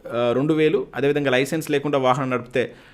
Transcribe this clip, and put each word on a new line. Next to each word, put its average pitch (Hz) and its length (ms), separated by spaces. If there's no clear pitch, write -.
ఆ, 120 200
రెండు 147 220
వేలు, 147 400
అదేవిధంగా 143 360
లైసెన్స్ 143 400
లేకుండా 143 280
వాహనం 131 320
నడిపితే 120 440